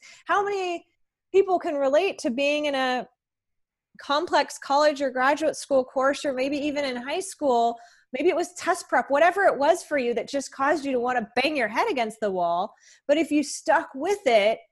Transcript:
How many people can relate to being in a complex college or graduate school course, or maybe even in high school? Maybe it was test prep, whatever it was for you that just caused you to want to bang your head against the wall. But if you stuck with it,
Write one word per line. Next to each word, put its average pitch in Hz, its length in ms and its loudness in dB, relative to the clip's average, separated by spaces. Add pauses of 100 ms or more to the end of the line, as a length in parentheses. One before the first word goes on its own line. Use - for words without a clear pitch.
(260)
How 381 160 0
many 370 440 -6 (460)
people 381 260 4
can 339 160 -4
relate 285 460 2
to 311 100 -2
being 285 340 0
in 285 100 -2
a 254 320 -2 (960)
complex 294 560 0
college 285 460 2
or 269 80 -2
graduate 277 460 0
school 262 280 0
course, 277 400 -2
or 294 80 -2
maybe 269 240 -2
even 285 300 -4
in 254 100 -6
high 277 240 -6
school? 233 580 0 (360)
Maybe 302 160 2
it 294 60 0
was 339 180 -4
test - 340 -4
prep, - 220 0
whatever 339 340 4
it 311 140 4
was 311 240 2
for 302 160 -4
you 240 160 -2
that 254 160 -6
just 277 200 -6
caused 277 360 -2
you 277 60 -4
to 247 80 0
want 247 180 -2
to 214 180 -6
bang 277 180 0
your 240 140 0
head 311 220 -2
against 233 300 -4
the 214 100 -2
wall. 175 420 -2 (340)
But 294 120 2
if 320 120 -2
you 294 120 0
stuck - 520 0
with 370 300 -2
it, 226 360 4 (100)